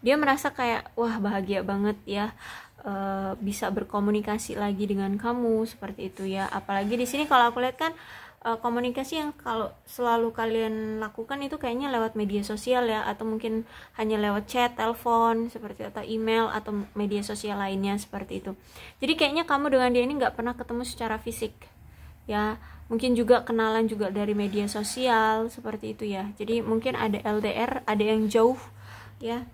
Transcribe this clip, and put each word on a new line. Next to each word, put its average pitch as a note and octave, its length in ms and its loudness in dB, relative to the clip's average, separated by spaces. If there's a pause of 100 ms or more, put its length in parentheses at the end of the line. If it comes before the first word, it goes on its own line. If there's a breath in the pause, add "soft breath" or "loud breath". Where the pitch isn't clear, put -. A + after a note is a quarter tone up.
Dia C#4 160 6
merasa C#4+ 320 2
kayak, A#3+ 400 -2
"Wah, A3+ 240 0
bahagia G3 480 0
banget G3+ 400 2
ya, G3+ 300 -4 (500 loud breath)
eh, G3 560 -2
bisa G3+ 320 -2
berkomunikasi G#3 800 0
lagi G3+ 320 -2
dengan G3 320 0
kamu," A#3 480 2
seperti G3+ 480 -10
itu F#3+ 160 -6
ya. F#3+ 220 -2
Apalagi G3 420 -2
di B3 160 0
sini D4 160 0
kalau B3 240 6
aku A#3 80 -4
lihat B3+ 160 0
kan, E4 240 -2 (480 loud breath)
eh, A3+ 160 0
komunikasi B3 560 -2
yang D4+ 160 -4
kalau A3+ 400 -4 (160)
selalu A#3 400 2
kalian A3 720 -2
lakukan A3+ 400 -6
itu C#4 160 -4
kayaknya C4+ 320 -2
lewat A3+ 240 0
media G#3 320 0
sosial B3 400 0
ya, A3 240 0
atau G#3 160 -4
mungkin A3 400 -2 (320 loud breath)
hanya G#3+ 240 2
lewat G#3 240 0
chat, A#3+ 320 2
telepon, A3+ 720 2
seperti, G#3+ 400 -10
atau G#3 160 -8
email, A3+ 480 2
atau G#3 400 -2
media G3+ 320 -2
sosial G#3 320 -4
lainnya G3 400 0
seperti G3 480 -8
itu. G3 80 -6 (480 loud breath)
Jadi D4+ 160 2
kayaknya D#4 320 2
kamu C#4+ 240 2
dengan B3+ 160 6
dia B3 160 4
ini C#4+ 160 0
nggak - 160 0
pernah A#3+ 160 -2
ketemu A#3+ 320 -6
secara A3+ 320 -6
fisik A3 480 -8 (640 loud breath)
ya. G#3+ 320 0 (260 loud breath)
Mungkin A#3 320 2
juga A#3 240 6
kenalan A3 480 2
juga G#3 160 -2
dari G#3 240 -2
media G#3 400 0
sosial A3 800 2
seperti A3 400 -8
itu G#3+ 160 -6
ya. G3+ 320 -4
Jadi A3 240 0
mungkin A3+ 320 0
ada G#3 240 0
L G#3 240 0
D G#3 80 2
R, - 320 -2
ada G#3+ 160 0
yang G#3+ 320 4
jauh A#3 240 6 (640 loud breath)
ya. A#3+ 240 -6 (100)